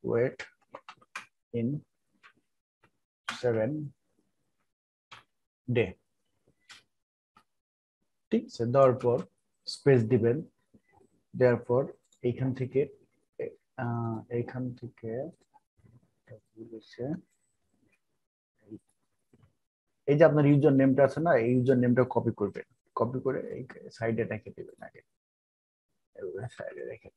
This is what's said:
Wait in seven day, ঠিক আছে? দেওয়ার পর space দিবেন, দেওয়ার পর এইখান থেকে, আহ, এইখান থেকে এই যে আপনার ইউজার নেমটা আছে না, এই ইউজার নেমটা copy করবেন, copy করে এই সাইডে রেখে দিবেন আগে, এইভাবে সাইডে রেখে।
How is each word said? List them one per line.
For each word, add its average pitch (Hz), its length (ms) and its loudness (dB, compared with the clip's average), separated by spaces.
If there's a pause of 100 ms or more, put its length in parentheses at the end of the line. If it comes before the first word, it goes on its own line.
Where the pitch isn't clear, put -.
Wait 67 300 -2 (1200)
in 117 80 -2 (1800)
seven 117 280 0 (2000)
day, 95 140 0 (2500)
ঠিক 226 200 0
আছে? - 140 -6 (100)
দেওয়ার 135 200 6 (100)
পর 120 140 2 (560)
space 135 260 4 (120)
দিবেন, 117 260 2 (1000)
দেওয়ার 123 280 4
পর 123 140 2 (460)
এইখান 131 220 -2 (100)
থেকে, 131 220 -2 (1040)
আহ, 117 340 -4 (200)
এইখান 123 260 -8 (180)
থেকে 117 300 -14 (4000)
এই 147 80 4
যে 160 120 8
আপনার 147 220 4
ইউজার 143 280 6
নেমটা 135 280 4
আছে 139 180 -2
না, 170 60 2 (140)
এই 123 100 2
ইউজার 127 280 4
নেমটা 123 200 4 (120)
copy 113 240 0
করবেন, 101 260 -4 (340)
copy 123 260 -2
করে 139 140 -4 (160)
এই 127 80 -12 (340)
সাইডে 113 340 -4
রেখে 107 240 -12
দিবেন - 320 -18
আগে, - 140 -20 (1160)
এইভাবে 98 300 -10 (100)
সাইডে - 340 -14
রেখে। - 260 -20